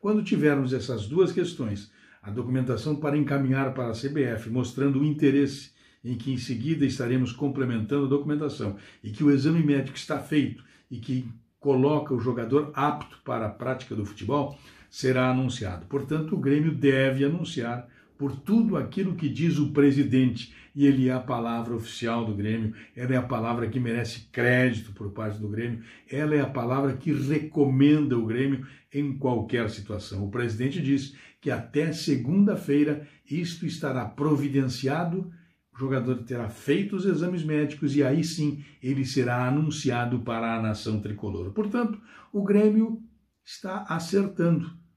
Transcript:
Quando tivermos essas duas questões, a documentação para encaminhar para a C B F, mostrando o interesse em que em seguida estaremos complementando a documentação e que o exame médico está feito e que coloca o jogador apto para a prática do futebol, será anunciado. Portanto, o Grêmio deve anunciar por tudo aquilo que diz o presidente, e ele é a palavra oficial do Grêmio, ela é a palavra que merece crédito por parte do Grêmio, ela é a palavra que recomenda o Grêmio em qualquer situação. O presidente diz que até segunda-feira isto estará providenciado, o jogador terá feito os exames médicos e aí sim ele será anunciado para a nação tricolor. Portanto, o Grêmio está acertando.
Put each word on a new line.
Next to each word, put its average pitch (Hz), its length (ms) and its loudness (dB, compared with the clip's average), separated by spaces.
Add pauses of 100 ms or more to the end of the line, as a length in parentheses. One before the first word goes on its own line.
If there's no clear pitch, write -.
Quando 208 200 2
tivermos 143 520 2
essas 110 340 -4
duas 170 240 4
questões, 110 580 -4 (320)
a 101 80 -14
documentação 127 680 -2
para 147 200 -2
encaminhar 135 560 0
para 123 160 -4
a 110 60 -4
C 139 160 -6
B 147 120 0
F, 110 280 -2
mostrando 131 500 0
o 147 40 4
interesse 143 680 2 (340)
em 120 140 -6
que 135 120 -6
em 127 60 -2
seguida 139 480 -2
estaremos 123 480 0
complementando 131 720 0
a 131 60 0
documentação 143 680 -2 (260)
e 107 80 -10
que 107 140 -2
o 143 60 8
exame 156 320 4
médico 139 340 2
está - 220 -6
feito 131 440 0 (280)
e 123 80 -10
que 127 280 -4 (320)
coloca 143 540 2
o 120 80 0
jogador 123 540 0
apto 147 500 -2
para 113 220 -4
a 107 40 -2
prática 127 460 -6
do 104 80 -4
futebol, 127 540 -4 (320)
será 127 400 2
anunciado. 107 560 -2
Portanto, 151 480 -2
o - 40 -2
Grêmio 147 360 2
deve 135 500 2
anunciar 127 640 -4 (300)
por 139 180 -4
tudo 202 400 2
aquilo 175 380 -2
que 143 160 -2
diz 143 280 0
o 143 140 0
presidente, 131 840 4 (200)
e 143 120 4
ele 131 220 6
é 127 40 2
a 127 80 0
palavra 117 540 -4
oficial 117 520 -4
do 107 80 -4
Grêmio, 107 400 -2 (200)
ela 127 200 -2
é - 20 4
a 127 60 2
palavra 117 440 -2
que 127 140 -2
merece 117 500 -4
crédito 123 600 2
por 101 180 -10
parte 107 280 -6
do 107 100 -6
Grêmio, 117 320 -4 (260)
ela 151 280 -2
é 147 80 4
a 127 40 0
palavra 131 460 0
que 151 220 -2
recomenda 139 1040 4
o 110 80 0
Grêmio 131 400 0 (260)
em 143 240 -4
qualquer 120 540 0
situação. 101 520 -8
O 101 80 -4
presidente 120 520 -2
diz 135 340 0 (240)
que 147 100 -4
até 147 420 -2
segunda-feira 147 1160 2 (200)
isto 170 360 -6
estará 135 400 -4
providenciado, 143 1300 0 (420)
o - 40 -18
jogador 127 380 0
terá 117 340 -6
feito 196 460 0
os 185 100 -2
exames 175 360 0
médicos 147 540 0
e 143 60 6
aí 139 200 2
sim 147 400 -2 (200)
ele 131 240 0
será 123 400 0
anunciado 127 760 0
para 113 340 -2
a 113 60 -2
nação 107 400 -2
tricolor. 101 520 -6
Portanto, 220 460 -2 (320)
o 202 140 -2
Grêmio 214 580 4 (400)
está - 460 -10
acertando. 170 840 0 (260)